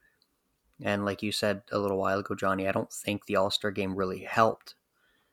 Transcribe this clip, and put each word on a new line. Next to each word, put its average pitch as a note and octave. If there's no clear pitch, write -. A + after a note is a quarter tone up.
And G2+
like G2+
you G#2
said G2+
a G#2
little G2
while F#2+
ago, G2+
Johnny, F#2+
I G2
don't -
think -
the G2+
All-Star G2+
game G2
really F#2
helped. -